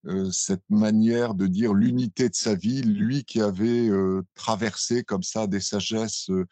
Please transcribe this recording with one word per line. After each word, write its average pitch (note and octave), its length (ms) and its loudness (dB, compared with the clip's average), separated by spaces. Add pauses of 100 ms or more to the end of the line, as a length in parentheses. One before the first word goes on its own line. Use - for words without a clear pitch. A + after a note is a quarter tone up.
euh, F#2+ 260 -4
cette - 380 -4
manière A2 640 4
de F#2+ 120 0
dire G2+ 260 2
l'unité B2 560 2
de - 60 -6
sa A2 200 0
vie, A#2 280 0
lui A2+ 420 0
qui - 160 -2
avait, A2 480 2
euh, F#2+ 340 2 (120)
traversé A2+ 680 -2
comme F#2+ 220 -4
ça A2 220 -4
des G2 140 -2
sagesses, G#2+ 720 -4
euh, F#2 220 -2